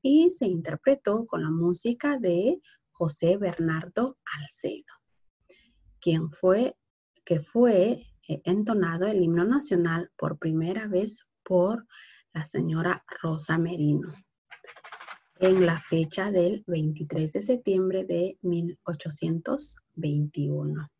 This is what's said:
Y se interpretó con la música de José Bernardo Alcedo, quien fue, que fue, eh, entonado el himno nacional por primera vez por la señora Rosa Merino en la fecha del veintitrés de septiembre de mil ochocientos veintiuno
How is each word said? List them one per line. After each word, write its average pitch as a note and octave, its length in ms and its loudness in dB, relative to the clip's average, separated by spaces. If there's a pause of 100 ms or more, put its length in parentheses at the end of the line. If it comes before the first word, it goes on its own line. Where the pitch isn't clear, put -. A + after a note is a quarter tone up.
Y D4+ 260 6
se C4+ 160 -2
interpretó G3+ 800 0
con C3+ 160 -6
la D#3 80 -2
música A3+ 680 0
de G3+ 420 0 (300)
José E3 440 0
Bernardo F3+ 840 -2 (200)
Alcedo, - 540 -10 (1040)
quien D#3+ 320 0
fue, F#3+ 460 2 (480)
que D#3 160 0
fue, A#3 640 2 (240)
eh, - 160 -6
entonado F#3+ 600 0
el G#3 140 0
himno E3+ 220 2
nacional F3 720 0
por E3 220 -6
primera E3+ 500 -2
vez G#3 380 -4 (180)
por F#3+ 440 0 (460)
la D#3 120 -6
señora E3 580 -2 (180)
Rosa D#3+ 360 -2
Merino E3 560 0 (1300)
en F#3 260 6
la E3 140 0
fecha E3 520 -2
del F#3 360 2
veintitrés D#3 680 -2
de G3 80 -2
septiembre F#3+ 640 0
de F3 380 -2
mil E3+ 400 -2
ochocientos E3 920 -6 (200)
veintiuno D3 920 -4 (100)